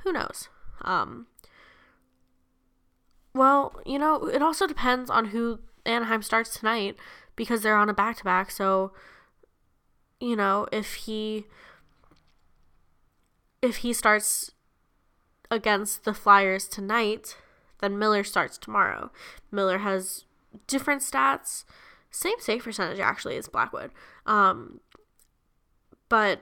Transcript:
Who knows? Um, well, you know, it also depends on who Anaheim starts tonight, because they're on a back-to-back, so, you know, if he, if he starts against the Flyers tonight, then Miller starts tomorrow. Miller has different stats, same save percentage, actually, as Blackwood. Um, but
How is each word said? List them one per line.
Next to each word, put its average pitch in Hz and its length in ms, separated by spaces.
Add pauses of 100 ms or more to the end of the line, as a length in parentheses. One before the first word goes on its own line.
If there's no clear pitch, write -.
Who 381 80
knows? - 380 (320)
Um, 175 440 (2000)
well, 269 520
you 269 120
know, 302 280
it 277 160
also 320 240
depends 254 420
on 226 180
who 226 340 (260)
Anaheim 226 340
starts 226 380
tonight, 220 380 (380)
because 233 280
they're 214 160
on 208 100
a 208 60
back-to-back, 196 560
so, 190 420 (1300)
you 240 160
know, 202 340
if 214 240
he, 214 520 (2250)
if 240 160
he 240 160
starts 214 560 (1000)
against 214 540
the 214 80
Flyers 196 560
tonight, 214 680 (420)
then 202 180
Miller 208 240
starts - 360
tomorrow. - 520 (400)
Miller 190 280
has 190 460 (420)
different 277 340
stats, - 640 (460)
same 415 280
save 233 260
percentage, 196 360
actually, - 380
as - 100
Blackwood. - 440 (340)
Um, 202 540 (1300)
but 214 320